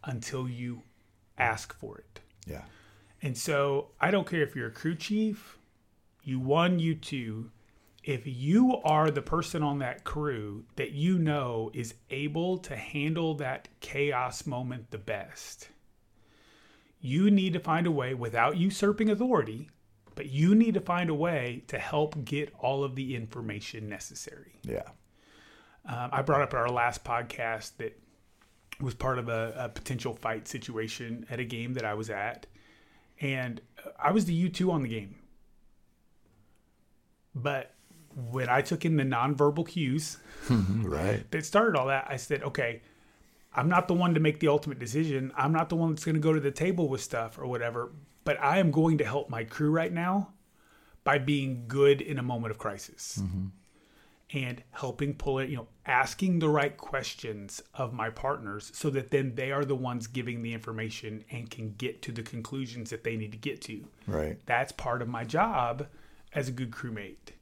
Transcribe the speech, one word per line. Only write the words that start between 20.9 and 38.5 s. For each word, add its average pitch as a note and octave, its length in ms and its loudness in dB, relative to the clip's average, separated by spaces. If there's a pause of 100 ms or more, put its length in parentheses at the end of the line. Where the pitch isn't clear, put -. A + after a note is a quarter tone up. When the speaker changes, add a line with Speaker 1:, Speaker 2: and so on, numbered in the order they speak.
Speaker 1:
a D#3 40 2
way C#3+ 540 0
to C3 100 -4
help D3+ 460 0
get D3 340 -2
all C3+ 260 2
of C3 120 -4
the C3 180 -4
information A2 760 -8
necessary. - 640 -14 (100)
Speaker 2:
Yeah. - 200 -4 (1080)
Speaker 1:
Um, B2 240 -6
I C3+ 100 0
brought C#3+ 200 4
up C3+ 100 -2
in C3+ 60 0
our A#2+ 100 2
last B2 360 0
podcast A#2 720 -6
that A2 200 -8 (840)
was B2+ 140 -2
part C3 240 0
of A#2 100 -6
a, A2+ 280 -2
a B2 120 -6
potential B2 460 -6
fight A2+ 340 -6
situation A#2 840 -8
at A#2+ 100 -6
a B2+ 40 -2
game A#2+ 300 -6
that B2 100 -4
I G#2 100 -2
was A2 160 -6
at. G#2 360 -6 (720)
And C3 400 -4 (380)
I D3 140 2
was G#3 120 4
the E3+ 100 2
U E3+ 140 2
two F3+ 240 0
on D#3 100 0
the B2 60 -2
game. G2+ 260 -6 (2250)
But C3+ 380 -4 (420)
when B2 340 -4
I B2+ 120 8